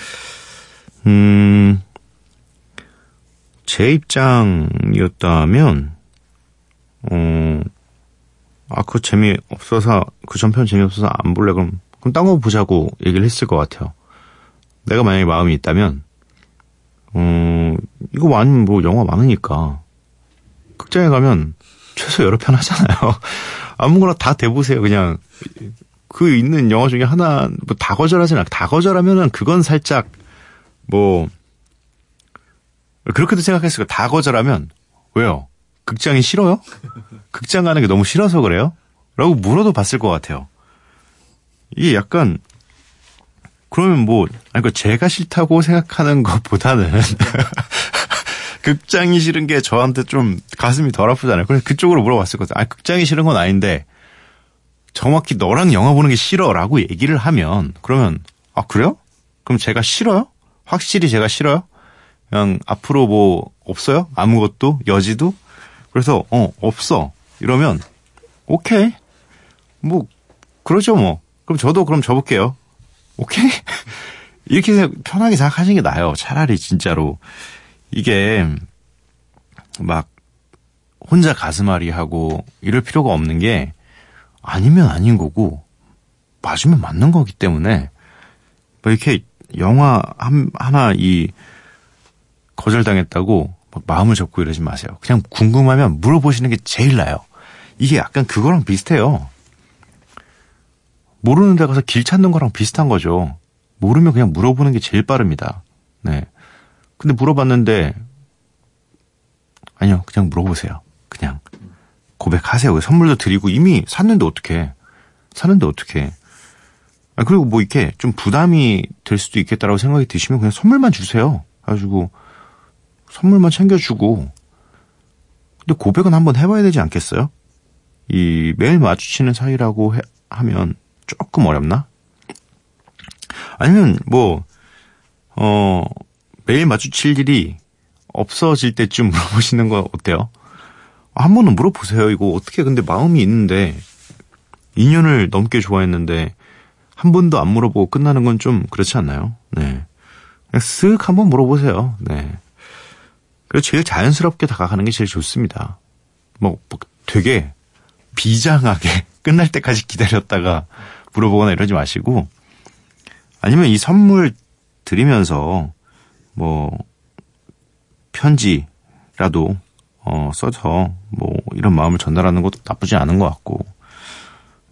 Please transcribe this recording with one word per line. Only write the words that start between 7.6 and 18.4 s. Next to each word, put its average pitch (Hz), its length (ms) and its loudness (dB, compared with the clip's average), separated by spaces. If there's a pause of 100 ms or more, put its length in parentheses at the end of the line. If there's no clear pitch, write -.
아, - 140 -4
그 - 180 -4
재미없어서, 104 1040 0 (220)
그 - 120 -12
전편 110 280 2
재미없어서 98 420 0
안 - 260 -2
볼래. 101 180 0
그럼, 90 280 -2 (200)
그럼 127 120 -2
딴 165 120 2
거 185 140 4
보자고 101 520 0 (140)
얘기를 92 200 2
했을 117 220 -2
것 85 100 0
같아요. 78 360 -6 (920)
내가 117 200 0
만약에 95 200 2
마음이 85 300 2
있다면, 78 480 -2 (1120)
어, 85 600 0 (380)
이거 147 240 2
아니면 127 280 4